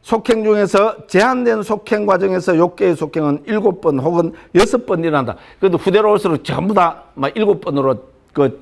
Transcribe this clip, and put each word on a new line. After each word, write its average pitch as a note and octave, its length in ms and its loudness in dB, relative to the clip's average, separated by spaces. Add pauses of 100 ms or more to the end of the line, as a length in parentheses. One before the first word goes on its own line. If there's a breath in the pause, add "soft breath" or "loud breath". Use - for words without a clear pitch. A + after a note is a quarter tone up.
속행 A3 420 -2
중에서 G#3 640 2
제한된 A#3 560 0
속행 G#3 460 -4
과정에서 F#3 500 0
욕계의 F3 380 2
속행은 D3 500 -4
일곱 G#3+ 360 -2
번 C#3+ 180 0
혹은 E3 340 0 (220 loud breath)
여섯 A#3 320 2
번 E3+ 160 -2
일어난다. C#3 320 -2 (240 loud breath)
그래도 F3+ 180 2
후대로 G#3+ 340 2
올수록 F3+ 320 0
전부 D#3+ 300 -4
다 F3 300 0 (100)
막 C#3 220 -4
일곱 G3+ 260 0
번으로 C3+ 360 0 (360)
그, C#3 280 0